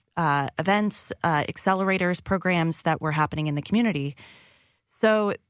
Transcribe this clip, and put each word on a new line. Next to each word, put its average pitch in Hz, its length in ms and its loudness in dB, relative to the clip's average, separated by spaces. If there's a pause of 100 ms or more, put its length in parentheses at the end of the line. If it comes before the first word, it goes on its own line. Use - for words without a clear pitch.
(160)
uh, 143 320 2 (100)
events, 202 540 0 (140)
uh, 156 180 2
accelerators, 190 800 0
programs 170 600 0
that 160 180 0
were 156 100 -2
happening 156 360 -2
in 147 80 -2
the 147 60 -2
community. 165 540 -2 (720)
So 214 480 2 (140)